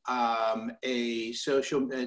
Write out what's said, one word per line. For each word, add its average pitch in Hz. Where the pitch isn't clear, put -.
um, 113
a 120
social, 135
a, 127